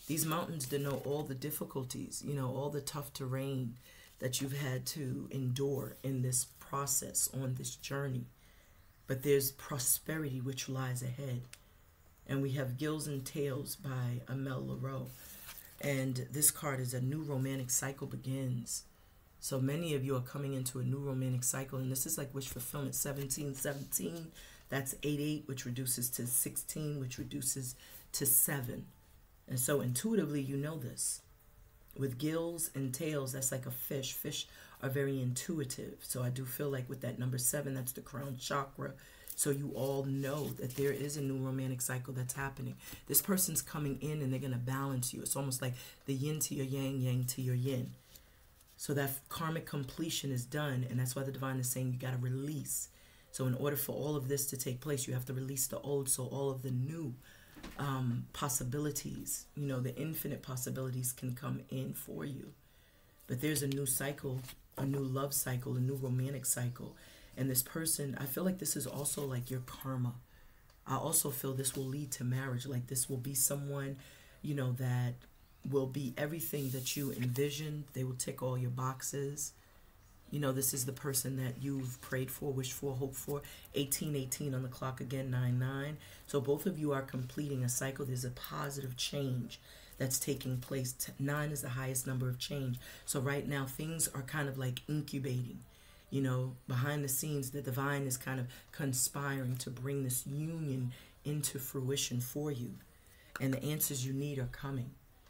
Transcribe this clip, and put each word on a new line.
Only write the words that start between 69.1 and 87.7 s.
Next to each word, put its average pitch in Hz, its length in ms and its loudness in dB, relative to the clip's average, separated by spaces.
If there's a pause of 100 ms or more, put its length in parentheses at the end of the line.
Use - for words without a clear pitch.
like, 127 260 -2
your 127 100 0
karma. 127 540 -2 (720)
I 135 80 2
also 151 340 4
feel 135 240 0
this 131 220 0
will 135 100 0
lead 139 280 -2
to - 100 -4
marriage. 127 420 0
Like, 123 220 -2
this - 220 0
will 135 80 0
be 135 180 -4
someone, 139 640 2 (440)
you 151 140 0
know, 131 180 2
that 123 420 2 (540)
will 135 180 4
be 135 300 -2
everything 147 520 0
that 127 260 -2
you 143 160 0
envisioned. 143 840 0
They 127 100 0
will 127 120 -2
tick 131 260 -4
all 127 160 2
your 123 140 2
boxes. 131 840 -2 (800)
You 143 80 0
know, 139 120 4
this 131 220 4
is 127 120 0
the 131 80 -2
person 131 440 0
that 127 240 -2
you've 135 400 -2
prayed 131 280 0
for, 147 220 -2
wished 131 220 0
for, - 220 -2
hoped 135 200 0
for. 143 280 -4 (320)
Eighteen 143 400 2
eighteen 135 380 0
on 127 80 2
the 131 60 -2
clock 127 320 -4
again, 135 320 -2
nine 123 260 4
nine. 135 400 0 (280)
So 143 160 2
both 143 240 2
of 180 120 2
you 151 140 2
are 135 100 4
completing 131 600 -2
a 123 60 4
cycle. 135 340 0